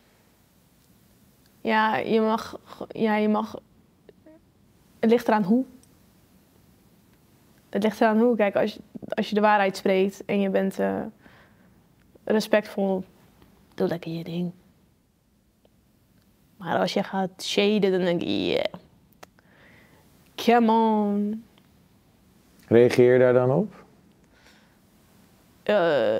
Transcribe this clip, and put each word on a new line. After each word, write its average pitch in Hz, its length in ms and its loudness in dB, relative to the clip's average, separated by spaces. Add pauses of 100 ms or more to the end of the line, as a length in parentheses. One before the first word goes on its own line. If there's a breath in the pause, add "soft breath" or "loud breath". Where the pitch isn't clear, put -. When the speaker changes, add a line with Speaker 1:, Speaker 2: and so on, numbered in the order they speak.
(1600 loud breath)
Speaker 1:
Ja, 220 360 0
je 220 240 0
mag, 220 380 -4 (280)
ja, 214 280 -2
je 214 140 0
mag, 220 260 -4 (1400)
het 226 100 2
ligt 240 180 2
eraan 214 160 2
hoe. 233 200 2 (2000)
Het 208 140 -4
ligt 208 180 -2
eraan 220 180 2
hoe. 240 160 2
Kijk, 202 200 -2
als 208 180 -2
je, - 60 -20 (280)
als - 220 -6
je 208 60 -4
de 208 60 2
waarheid 208 360 2
spreekt 196 480 -2
en 202 140 -2
je 196 100 0
bent, 190 300 -2
eh, 196 160 -2 (1300 soft breath)
respectvol, 208 800 -2 (720)
doe - 140 -2
lekker 165 240 -6
je 165 120 -8
ding. 175 280 -6 (2000)
Maar 165 220 -4
als 190 140 -2
je 202 100 -2
gaat 190 400 -6
shaden, 202 480 0
dan 185 100 0
denk 175 200 0
ik: - 60 -6
"Yeah. 92 360 -2 (1700 soft breath)
Come 233 360 2
on." 214 720 0 (1200)
Speaker 2:
Reageer 123 460 6
je 127 60 6
daar 123 140 4
dan 127 180 2
op? 185 340 -4 (1800 soft breath)
Speaker 1:
Eh, 147 560 2